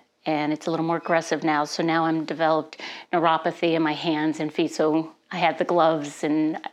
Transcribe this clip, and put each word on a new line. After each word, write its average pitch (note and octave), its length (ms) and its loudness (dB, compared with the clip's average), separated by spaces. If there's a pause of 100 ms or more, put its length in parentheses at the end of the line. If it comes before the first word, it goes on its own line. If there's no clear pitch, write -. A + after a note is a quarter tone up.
(260)
and D3+ 260 0
it's D3+ 140 -4
a E3+ 60 -2
little D#3+ 140 -2
more E3+ 120 0
aggressive D#3+ 460 -2
now. D3+ 220 2
So E3 180 -4
now E3 220 2
I'm D#3+ 200 0
developed D#3 560 -2 (320)
neuropathy E3 600 2
in D#3+ 100 2
my D3+ 100 2
hands D#3 460 -2
and D3+ 120 -4
feet. D#3 220 0
So D#3 380 0 (200)
I F3+ 60 -8
have E3 200 2
the F3+ 80 -2
gloves, D#3+ 580 2
and D#3 360 0 (140)